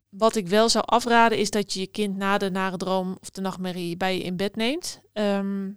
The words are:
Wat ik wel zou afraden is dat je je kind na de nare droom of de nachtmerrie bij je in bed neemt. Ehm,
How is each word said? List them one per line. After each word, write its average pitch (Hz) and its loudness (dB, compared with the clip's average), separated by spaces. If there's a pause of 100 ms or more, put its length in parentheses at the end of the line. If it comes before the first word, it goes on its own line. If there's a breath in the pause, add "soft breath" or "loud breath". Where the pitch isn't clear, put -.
Wat 220 2
ik 185 -2
wel 214 6
zou 226 2
afraden 233 4
is 208 0
dat 208 -2
je 190 -6
je 190 -4
kind 202 -4
na 196 0
de 196 0
nare 190 -2
droom 185 -2
of - -16
de - -12
nachtmerrie 180 -4
bij 185 0
je 180 -4
in 185 -4
bed 196 -4
neemt. 247 -4 (120)
Ehm, 196 -2